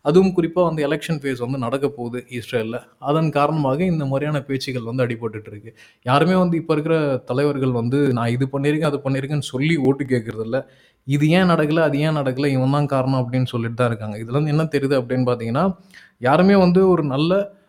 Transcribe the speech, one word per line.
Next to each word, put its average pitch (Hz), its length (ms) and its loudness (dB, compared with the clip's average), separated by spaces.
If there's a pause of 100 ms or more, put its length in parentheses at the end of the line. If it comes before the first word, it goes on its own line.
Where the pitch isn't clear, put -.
அதுவும் 180 340 4
குறிப்பா 170 280 0
வந்து 156 240 0
எலெக்ஷன் 151 320 -4
ஃபேஸ் 135 180 -4
வந்து 123 200 -4
நடக்க 135 300 -2
போகுது 120 420 -8
இஸ்ரேல்ல. 117 500 -6 (200)
அதன் 151 320 0
காரணமாக 147 520 0
இந்த 160 220 0
மாதிரியான 139 360 -2
பேச்சுகள் 131 420 -6
வந்து 120 220 -2
அடிபட்டுட்டு 110 420 -6
இருக்கு. 104 280 -18 (280)
யாருமே 156 320 4
வந்து 180 220 2
இப்ப 160 160 -2
இருக்கிற 151 440 0
தலைவர்கள் 131 540 0
வந்து, 127 420 0
"நான் 120 160 0
இது 127 220 0
பண்ணிருக்கேன், 147 340 0
அது 143 120 0
பண்ணிருக்கேன்னு" 135 440 -2
சொல்லி 151 340 0
ஓட்டு 139 280 0
கேட்கறது 113 380 -4
இல்ல. 117 280 -6 (340)
இது 143 260 2
ஏன் 180 200 4
நடக்கல, 156 300 2
அது 143 200 2
ஏன் 156 180 0
நடக்கல, 135 280 -2
இவன் 135 260 2
தான் 147 140 2
காரணம் 131 440 0
அப்படின்னு 127 160 0
சொல்லிட்டு 117 300 -4
தான் 123 120 0
இருக்காங்க. 107 300 -6
இதுல 120 260 -2
இருந்து 151 60 -2
என்ன 151 140 2
தெரியுது 139 380 0
அப்படின்னு 123 340 0
பாத்தீங்கன்னா, 131 400 -2 (420)
யாருமே 170 380 4
வந்து 185 340 6
ஒரு 170 140 4
நல்ல, 170 640 -2